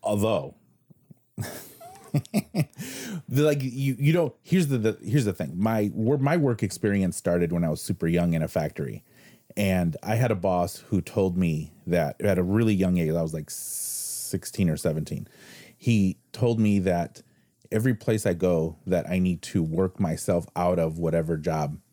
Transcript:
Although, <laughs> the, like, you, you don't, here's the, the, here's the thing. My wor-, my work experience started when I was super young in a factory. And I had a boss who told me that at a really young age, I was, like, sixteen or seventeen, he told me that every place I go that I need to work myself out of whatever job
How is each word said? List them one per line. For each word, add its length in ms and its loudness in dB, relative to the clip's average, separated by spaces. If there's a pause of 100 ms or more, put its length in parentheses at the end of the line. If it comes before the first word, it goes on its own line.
Although, 540 0 (800)
<laughs> 60 -6 (1800)
the, 140 2
like, 200 4
you, 360 -2
you 140 4
don't, 300 2
here's 260 2
the, 100 2
the, 240 2
here's 220 2
the 80 0
thing. 240 -6
My 380 2
wor-, 240 0
my 180 2
work 260 2
experience 540 0
started 360 2
when 120 2
I 40 0
was 120 -2
super 260 -4
young 280 2
in 80 2
a 60 -2
factory. 560 -4 (520)
And 460 2
I 120 -2
had 160 2
a 60 2
boss 420 0
who 220 -2
told 360 0
me 360 0 (140)
that 340 0
at 180 2
a 40 2
really 320 2
young 240 2
age, 120 0
I 120 0
was, 120 -4
like, 160 -8
sixteen 1200 -4
or 60 0
seventeen, 500 -4 (500)
he 400 2 (140)
told 300 0
me 200 4
that 420 0 (500)
every 220 2
place 320 0
I 80 2
go 420 0 (100)
that 240 0
I 80 2
need 240 0
to 200 -2
work 360 -2
myself 560 -2
out 240 2
of 200 -2
whatever 380 -2
job 420 -4 (140)